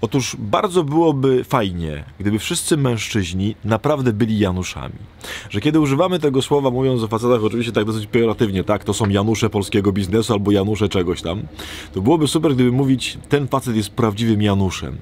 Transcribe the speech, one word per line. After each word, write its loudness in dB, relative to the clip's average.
Otóż -2
bardzo 0
byłoby 2
fajnie, -2
gdyby 0
wszyscy -2
mężczyźni -2
naprawdę 2
byli 0
Januszami. -2
Że -4
kiedy 2
używamy 2
tego 2
słowa, 2
mówiąc 0
o -2
facetach 2
oczywiście -2
tak 0
dosyć -4
pejoratywnie, 0
tak, -2
to -2
są 0
Janusze 2
polskiego 0
biznesu 0
albo 2
Janusze 2
czegoś -2
tam, -6
to -4
byłoby 4
super, 2
gdyby 4
mówić, 0
ten 0
facet -2
jest -2
prawdziwym 0
Januszem, -2